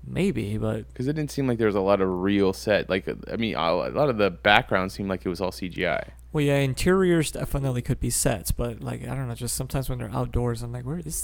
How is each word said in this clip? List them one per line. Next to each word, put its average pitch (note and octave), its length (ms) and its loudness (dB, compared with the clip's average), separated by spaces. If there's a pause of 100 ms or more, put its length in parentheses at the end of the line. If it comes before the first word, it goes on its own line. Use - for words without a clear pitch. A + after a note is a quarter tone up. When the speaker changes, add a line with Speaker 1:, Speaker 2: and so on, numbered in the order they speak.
Speaker 1:
Maybe, A#2+ 500 -2
but A2 380 -4
Speaker 2:
'Cause B2+ 140 -4
it D3 40 0
didn't D3+ 180 -2
seem C3+ 160 -2
like A#2+ 120 0
there A2+ 80 4
was G2+ 100 4
a G2+ 40 4
lot G2 200 4
of F#2+ 80 4
real F#2+ 460 4
set. G2 340 2
Like, F#2+ 180 0 (240)
I F2+ 60 -6
mean, A2 180 -2
a, C2 60 -2
a E2 300 2
lot C3 180 2
of A#2 80 0
the G2+ 140 4
background G2+ 640 2
seemed G2 180 -4
like F#2 160 -4
it - 20 0
was F2+ 140 -4
all F#2+ 100 -2
C F#2 160 -8
G F2 180 -4
I. - 160 0 (300)
Speaker 1:
Well, D3+ 100 0
yeah, C#3+ 140 2
interiors E3+ 760 4
definitely C3+ 500 -2
could - 180 -2
be B2 80 -2
sets, - 420 0
but, A#2+ 320 -2
like, B2 240 -6
I C3 80 -6
don't C3 140 -4
know, A#2 60 -6
just A#2+ 220 -6
sometimes C3 340 -4
when B2 80 -4
they're A2+ 120 -6
outdoors, A#2+ 520 -2
I'm A#2 100 -8
like, B2 140 -8
"Where D3 120 -4
is E3 60 -10 (200)